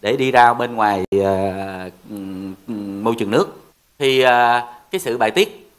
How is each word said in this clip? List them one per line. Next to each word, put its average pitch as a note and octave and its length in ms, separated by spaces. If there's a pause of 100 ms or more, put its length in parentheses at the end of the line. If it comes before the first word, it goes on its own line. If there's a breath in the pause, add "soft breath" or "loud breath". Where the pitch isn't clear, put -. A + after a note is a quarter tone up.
để A2 160
đi C3 140
ra A#2+ 240
bên A#2+ 200
ngoài, G#2 300 (200)
à, F#2+ 640 (220)
ừm, F#2+ 440 (140)
ừm, G2+ 360
môi A2+ 140
trường G2+ 120
nước. D3+ 320 (360)
Thì, C3+ 220
à, A#2+ 460 (240)
cái F#3+ 100
sự B2 180
bài A2 120
tiết - 480